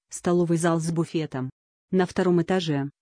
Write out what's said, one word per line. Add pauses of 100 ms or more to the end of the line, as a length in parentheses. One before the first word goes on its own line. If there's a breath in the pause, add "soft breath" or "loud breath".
столовый
зал
с
буфетом. (400)
На
втором
этаже, (120)